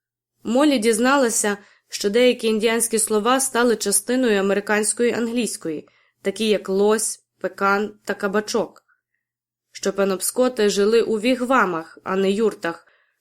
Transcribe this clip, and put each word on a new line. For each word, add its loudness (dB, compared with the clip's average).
Молі 2
дізналася, 2
що -4
деякі 2
індіанські 0
слова 0
стали 0
частиною 0
американської 0
англійської, -6
такі -2
як 0
лось, 0
пекан -2
та -4
кабачок, -4
що -4
пенобскоти 0
жили 2
у -2
вігвамах, 0
а -4
не 2
юртах, -2